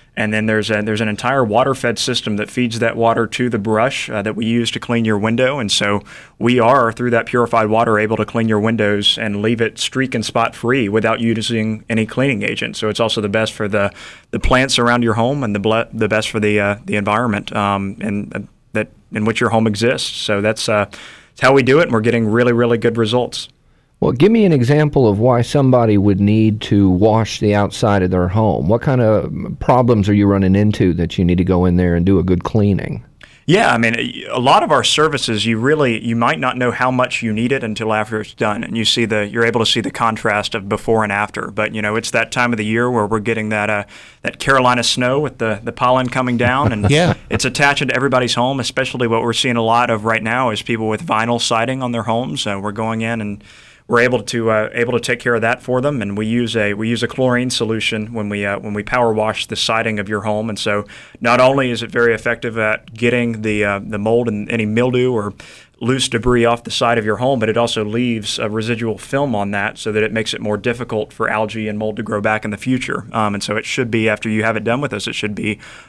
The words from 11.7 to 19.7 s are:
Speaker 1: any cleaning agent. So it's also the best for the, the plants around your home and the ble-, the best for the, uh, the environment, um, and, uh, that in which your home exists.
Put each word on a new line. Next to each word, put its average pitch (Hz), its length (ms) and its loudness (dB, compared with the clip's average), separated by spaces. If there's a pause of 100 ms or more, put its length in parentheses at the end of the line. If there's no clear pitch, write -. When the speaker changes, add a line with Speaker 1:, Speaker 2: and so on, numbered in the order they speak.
Speaker 1:
any 110 200 0
cleaning 127 340 -2
agent. 117 360 -4
So 107 120 -2
it's 104 100 -2
also 113 220 0
the 101 80 -2
best 110 240 0
for 107 140 -4
the, 101 240 0 (400)
the - 80 -4
plants 127 400 2
around 120 240 2
your 113 100 2
home 127 300 0
and 104 100 -2
the 104 60 -2
ble-, 110 340 0
the 110 140 0
best 107 240 0
for 113 80 -4
the, 104 220 2
uh, 101 220 0
the 101 120 -4
environment, 104 600 -2
um, 98 460 -2
and, 104 340 -6
uh, - 40 -8 (340)
that 107 140 -2 (240)
in 110 120 -4
which 110 160 -2
your 113 120 2
home 113 160 2
exists. 113 500 -2